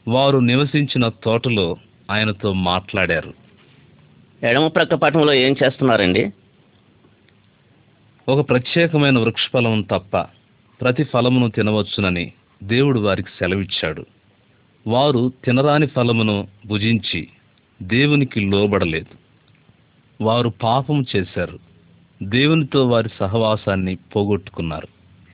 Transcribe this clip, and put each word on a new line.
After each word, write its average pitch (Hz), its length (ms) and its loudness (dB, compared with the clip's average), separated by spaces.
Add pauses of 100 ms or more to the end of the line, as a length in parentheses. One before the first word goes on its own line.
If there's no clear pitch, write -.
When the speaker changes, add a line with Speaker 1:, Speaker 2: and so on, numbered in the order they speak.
Speaker 1:
వారు 135 300 2
నివసించిన 131 680 0
తోటలో 110 680 -2 (340)
ఆయనతో 107 420 -2
మాట్లాడారు. 90 840 -2 (1080)
Speaker 2:
ఎడమ 127 240 2
ప్రక్క 160 280 0
పటంలో 151 380 2
ఏం 131 320 2
చేస్తున్నారండి? 110 680 2 (2000)
Speaker 1:
ఒక 139 200 2
ప్రత్యేకమైన 143 680 2
వృక్షఫలం 113 640 0
తప్ప 95 360 -4 (640)
ప్రతి 127 240 0
ఫలమును 123 460 2
తినవచ్చునని 101 840 -2 (300)
దేవుడు 120 380 2
వారికి 98 280 -2
సెలవిచ్చాడు. 92 760 -4 (800)
వారు 127 460 2 (120)
తినరాని 143 420 2
ఫలమును 113 600 0 (180)
భుజించి 101 600 -2 (540)
దేవునికి 131 580 0
లోబడలేదు. 98 720 0 (1120)
వారు 117 240 2
పాపం 127 560 0 (120)
చేశారు. 90 420 -6 (640)
దేవునితో 135 640 2
వారి 113 200 2 (120)
సహవాసాన్ని 101 760 0
పోగొట్టుకున్నారు. 90 920 -4 (460)